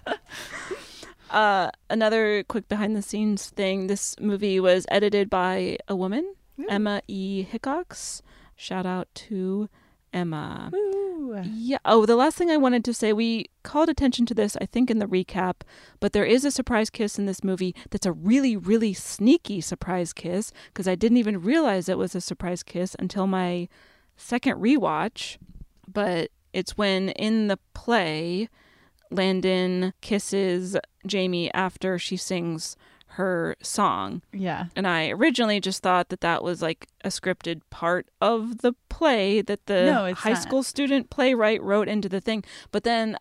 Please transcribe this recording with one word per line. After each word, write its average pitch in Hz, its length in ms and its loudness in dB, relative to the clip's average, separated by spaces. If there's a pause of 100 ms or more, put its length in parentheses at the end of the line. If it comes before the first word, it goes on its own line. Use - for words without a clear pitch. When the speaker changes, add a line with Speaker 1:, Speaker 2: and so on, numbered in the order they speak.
(1300)
Speaker 1:
Uh, 202 400 2 (200)
another 214 540 2
quick - 240 -6
behind 214 280 -2
the 202 60 -2
scenes 214 480 -2
thing. 190 360 -2
This 202 320 -4
movie 202 420 0
was 185 300 4
edited 202 380 2
by 185 480 0 (100)
a 196 80 -4
woman, 214 400 -2 (240)
Speaker 2:
Ooh. 294 120 -8
Speaker 1:
Emma 208 360 0
E. 190 360 -4
Hickox. - 800 -8 (340)
Shout 185 300 -6
out 185 280 -4
to 196 540 -4 (440)
Emma. 160 600 -6
Speaker 3:
Woo. 370 720 -4
Speaker 1:
Yeah. 226 400 -4
Oh, 214 220 6
the 233 100 6
last 285 220 4
thing 349 120 2
I 311 60 4
wanted 247 300 4
to 240 80 0
say, 220 180 2
we 226 340 0 (160)
called 320 280 2
attention 262 360 2
to 233 80 -2
this, 208 240 0
I - 60 -6
think, 247 260 2
in 220 100 2
the 202 60 -2
recap, 185 500 -2 (440)
but 202 140 0
there 208 100 4
is 254 220 4
a 285 40 0
surprise 226 380 0
kiss - 300 -4
in 202 80 0
this 190 180 -4
movie 185 300 -2 (160)
that's - 160 -4
a 180 60 2
really, 220 440 4
really 202 380 2
sneaky 208 680 2
surprise 175 540 -4
kiss, 180 360 -6 (220)
'cause 190 160 -4
I 185 60 4
didn't 226 240 4
even 208 240 0
realize 220 480 2
it 185 80 0
was 185 160 -2
a 175 80 -4
surprise 180 400 -6
kiss - 360 -6
until 185 280 -2
my 180 420 -2 (480)
second - 460 -2
rewatch. 190 760 0 (500)
But 180 440 -2 (240)
it's - 240 -6
when 196 320 2
in 220 380 0
the 190 100 0 (160)
play, 180 760 0 (640)
Landon 185 880 2
kisses 190 760 -2 (300)
Jamie 180 480 -2
after 185 440 -2
she 180 180 -6
sings 170 600 -6 (360)
her 175 500 -2
song. 127 580 -2 (140)
Speaker 3:
Yeah. 185 320 -4 (100)
Speaker 1:
And 190 100 -2
I 165 220 0
originally 220 520 2
just 185 220 -4
thought 180 280 2
that 180 100 -8
that - 240 0
was, 175 160 -4
like, 160 280 -4 (140)
a 190 60 -6
scripted 170 600 -4
part 170 360 -2 (140)
of 220 380 0
the 247 160 2 (160)
play 214 500 2
that 202 240 -4
the 185 220 4
Speaker 3:
No, 240 180 4
it's 180 160 -4
Speaker 1:
high 220 140 2
Speaker 3:
not. - 80 -2
Speaker 1:
school 269 200 0
student 277 460 0
playwright 233 540 2
wrote 202 260 2
into 202 220 -2
the 190 100 -2
thing. 220 240 -4 (260)
But 208 140 -2
then 226 360 0